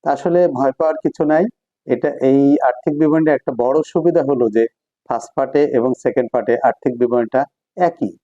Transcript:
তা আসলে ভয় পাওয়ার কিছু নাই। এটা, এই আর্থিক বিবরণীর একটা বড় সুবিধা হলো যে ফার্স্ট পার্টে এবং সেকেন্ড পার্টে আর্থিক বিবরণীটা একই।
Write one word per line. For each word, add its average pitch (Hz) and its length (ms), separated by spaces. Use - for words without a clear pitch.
তা 143 100
আসলে 175 360
ভয় 135 240
পাওয়ার 156 240
কিছু 156 280
নাই। 156 200
এটা, 131 240
এই 139 520
আর্থিক 147 360
বিবরণীর 156 360
একটা 135 220
বড় 127 300
সুবিধা 170 360
হলো 127 280
যে 113 160
ফার্স্ট 120 280
পার্টে 143 280
এবং 127 280
সেকেন্ড 123 300
পার্টে 120 300
আর্থিক 123 360
বিবরণীটা 123 460
একই। 170 480